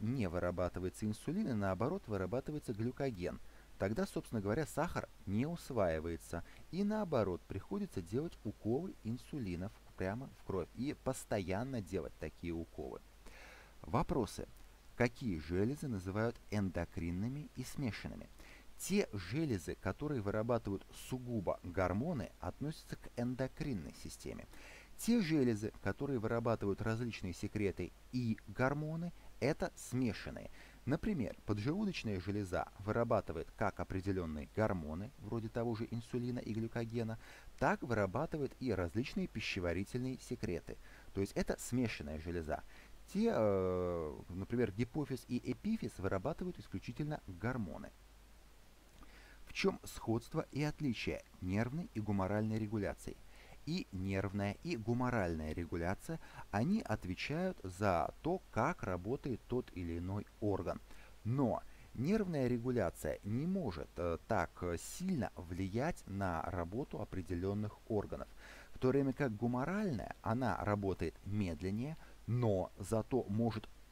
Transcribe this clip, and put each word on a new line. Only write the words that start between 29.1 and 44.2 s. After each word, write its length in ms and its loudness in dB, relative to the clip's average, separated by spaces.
это 360 2
смешанные. 760 -2
Например, 500 2
поджелудочная 720 0
железа 480 0
вырабатывает 800 2
как 220 2
определённые 760 0
гормоны, 640 0
вроде 300 -4
того 260 0
же 160 -4
инсулина 480 -2
и 140 -4
глюкогена, 640 -2
так 240 4
вырабатывает 760 2
и 120 2
различные 560 2
пищеварительные 880 0
секреты. 600 -4
То 80 0
есть 120 0
это 260 0
смешанная 600 0
железа. 440 -2
Те, 200 4
э, 840 4